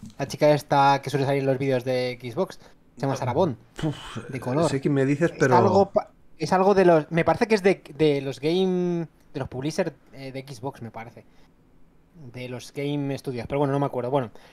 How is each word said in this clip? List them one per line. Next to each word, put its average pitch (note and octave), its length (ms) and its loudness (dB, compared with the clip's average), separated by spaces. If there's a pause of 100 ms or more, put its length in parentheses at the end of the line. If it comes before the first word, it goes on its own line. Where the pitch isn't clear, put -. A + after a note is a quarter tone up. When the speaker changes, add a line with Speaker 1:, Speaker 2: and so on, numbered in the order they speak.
(200)
Speaker 1:
La C#3 80 -4
chica D3+ 240 4
esta C#3 500 4
que C3+ 80 -10
suele C#3 160 -2
salir C#3 160 0
en C3+ 60 -2
los C3 100 2
vídeos B2+ 280 -2
de B2+ 360 -2
Xbox, B2+ 380 -6 (360)
se - 60 -18
llama C3+ 140 0
Sarah - 180 -4
Bond, D#3 220 0 (280)
Speaker 2:
Uf, - 340 -6 (120)
Speaker 1:
de C3 100 -10
color. C#3 300 0
Speaker 2:
sé C#3 120 -2
que - 100 -2
me C#3 140 2
dices, D3 260 0
Speaker 1:
Es - 80 -16
Speaker 2:
pero B2+ 180 4
Speaker 1:
algo F#3+ 340 4
pa-, - 200 -2 (260)
es D#3 160 -4
algo F#3+ 220 4
de F#3+ 100 6
los... D#3+ 260 6
Me E3 140 0
parece E3 220 2
que A3 80 2
es F#3 80 2
de, F#3+ 180 2 (160)
de C#3+ 240 2
los C3+ 180 -8
game... F3 680 0 (260)
de D3 60 -6
los C3 100 -6
publishers, D#3 440 -4 (200)
eh, C3+ 180 -14
de C3 160 -10
Xbox, C3+ 360 -12
me A2+ 80 -12
parece. A2+ 340 -18 (1080)
De B2 160 -12
los B2 240 -14
Game C#3+ 420 -4
Studios, B2 320 -8
pero C#3+ 120 -2
bueno, C#3 140 2
no C#3+ 60 0
me C#3+ 60 0
acuerdo. B2 240 -4
Bueno, C3 220 -2 (220)